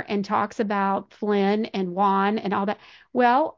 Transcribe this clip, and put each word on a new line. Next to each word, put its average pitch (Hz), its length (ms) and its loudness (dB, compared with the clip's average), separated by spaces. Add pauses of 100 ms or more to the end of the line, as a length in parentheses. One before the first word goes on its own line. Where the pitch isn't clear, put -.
and 202 160 -2
talks 208 380 -2
about 196 520 -2
Flynn 208 520 0
and 190 280 -4
Juan 196 460 2
and 196 140 -4
all 202 140 0
that, - 120 -4 (320)
well, 247 460 2